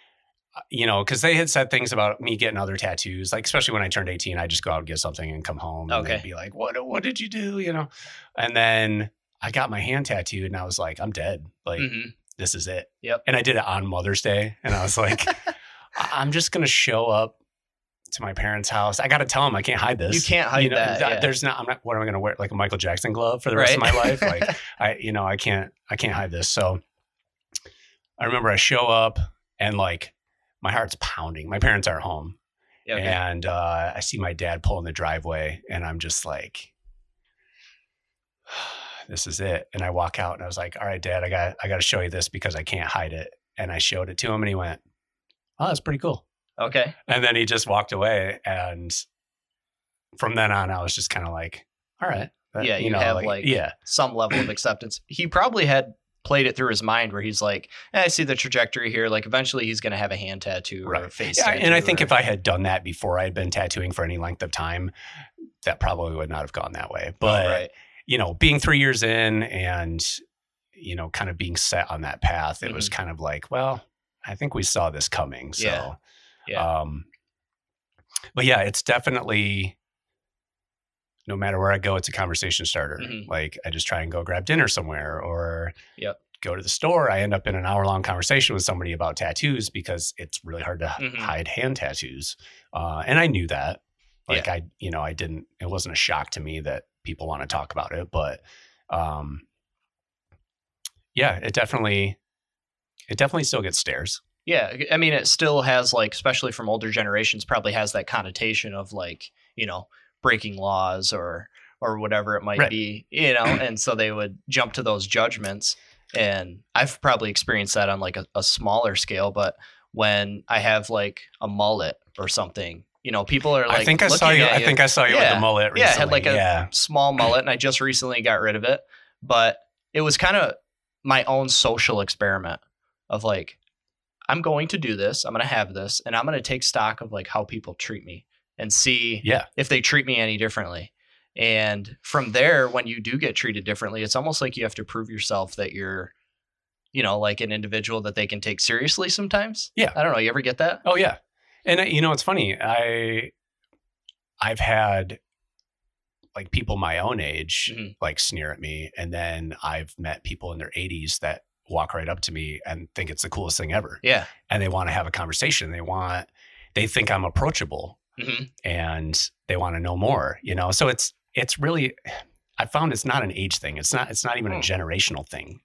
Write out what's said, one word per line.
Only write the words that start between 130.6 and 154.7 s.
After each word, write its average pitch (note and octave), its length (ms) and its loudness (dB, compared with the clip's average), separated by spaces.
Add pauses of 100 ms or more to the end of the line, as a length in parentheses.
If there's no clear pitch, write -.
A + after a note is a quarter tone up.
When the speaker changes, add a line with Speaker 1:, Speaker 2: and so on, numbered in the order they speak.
Speaker 2:
my C3 220 6
own C3+ 240 2
social A#2 520 4
experiment G2 600 0 (500)
of, G#2+ 140 -2
like, G2 340 -2 (720)
"I'm E3 140 2
going D#3 260 0
to G3+ 100 -2
do A#2+ 180 -2
this, G2+ 280 0
I'm A#2 80 -6
gonna A#2 140 0
have A2 260 0
this, G2 320 -4
and A#2 120 -2
I'm A#2+ 80 2
gonna D3 180 -2
take C3 220 -4
stock A2 360 0
of, A2+ 120 -12
like, - 160 -8
how G#2+ 160 -2
people G#2+ 300 -12
treat - 300 -10
me F2 220 -18 (320)
and G#2+ 140 -2
see A#2 520 4
Speaker 1:
Yeah. A2+ 200 2 (120)
Speaker 2:
if C3 120 0
they B2+ 120 4
treat C#3+ 240 2
me B2+ 120 -2
any A2 200 0
differently." F#2+ 560 -4 (440)
And G#2+ 680 0
from B2 300 0
there, C3+ 360 6
when B2 200 -2
you A#2 120 -6
do A#2 180 -2
get C3 180 0
treated G#2 280 -2
differently, G#2+ 380 -4
it's G#2+ 140 0
almost D3+ 240 0
like B2+ 160 -2
you A#2 80 -4
have G#2+ 120 -2
to G#2+ 80 -8
prove A2+ 240 -8
yourself G2+ 480 -2
that G2 160 -4
you're, F#2+ 400 -8 (800)
you C3 120 0
know, G2+ 160 2
like, G#2 200 0
an A2 120 -2
individual G#2+ 480 -4
that G2+ 160 -6
they G#2 100 0
can G#2 140 -6
take G#2 180 -6
seriously C#3 520 2
sometimes. G#3 640 -2
Speaker 1:
Yeah. - 180 2
Speaker 2:
I D3+ 80 2
don't D#3 100 4
know. A#2 60 2
You A2+ 120 2
ever C3+ 100 0
get B2 180 -2
that? E3 260 0
Speaker 1:
Oh, F3+ 120 4
yeah. F#3 220 2 (460)
And, F3+ 160 4
uh, F#3+ 40 4
you D3+ 160 2
know, D#3+ 120 6
it's C#3 100 0
funny. C#3 380 0
I, A#2 720 0 (1080)
I've A2 200 -2
had, G#2+ 580 2 (1160)